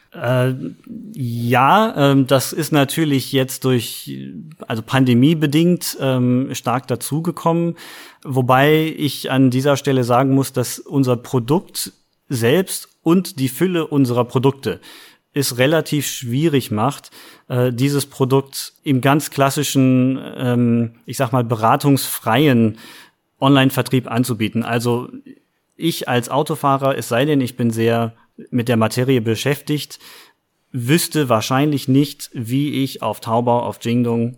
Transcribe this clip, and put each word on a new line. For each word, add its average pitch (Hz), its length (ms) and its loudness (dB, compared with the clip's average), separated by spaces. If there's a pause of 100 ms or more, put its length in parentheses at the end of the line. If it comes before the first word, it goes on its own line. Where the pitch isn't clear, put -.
(140)
Äh, 127 400 0 (600)
ja, 135 1000 2
ähm, 135 160 4
das 131 260 0
ist 151 180 -4
natürlich 143 640 0
jetzt 131 320 -2
durch, 127 520 -2 (480)
also 113 160 -6
pandemiebedingt, 147 1200 2
ähm, 131 540 0
stark 123 340 -4
dazugekommen. 165 880 -2 (480)
Wobei 143 720 2
ich - 340 -6
an 131 200 2
dieser 131 260 2
Stelle 131 300 0
sagen 123 280 2
muss, 135 200 0
dass - 260 -4
unser 131 380 0
Produkt 127 760 -4 (380)
selbst 139 580 0 (140)
und 175 380 0
die 131 100 0
Fülle 170 380 -2
unserer 123 360 2
Produkte 120 560 0 (560)
es 131 220 -2
relativ 151 480 2
schwierig 135 640 -2
macht, 110 400 -2 (380)
äh, 127 260 0
dieses 135 320 0
Produkt 135 680 -2 (100)
im 135 180 0
ganz 143 300 0
klassischen, 135 880 2 (180)
ähm, 120 560 0 (140)
ich 120 100 -8
sag 123 140 -2
mal, 127 120 0
beratungsfreien 120 1300 2 (640)
Online-Vertrieb 135 720 2
anzubieten. 117 520 -2
Also 120 460 -2 (680)
ich - 320 -4
als 123 220 -2
Autofahrer, 139 680 0
es 117 100 -10
sei 120 160 2
denn, 147 160 2
ich 120 160 -4
bin 117 140 0
sehr 117 420 0 (380)
mit 120 160 -2
der 120 100 2
Materie 123 440 2
beschäftigt, 135 760 -2 (760)
wüsste 143 580 0
wahrscheinlich 131 580 0
nicht, 139 460 0
wie 135 500 -2
ich 131 180 -6
auf 107 180 -4
Taobao, 120 400 0
auf 107 220 -6
Jingdong, 120 560 0